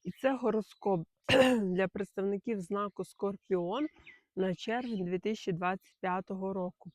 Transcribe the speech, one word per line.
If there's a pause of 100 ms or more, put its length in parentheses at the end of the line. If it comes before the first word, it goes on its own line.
І
це
гороскоп (240)
<clears throat>
для
представників
знаку
Скорпіон (480)
на
червень
дві
тисячі
двадцять
п'ятого
року.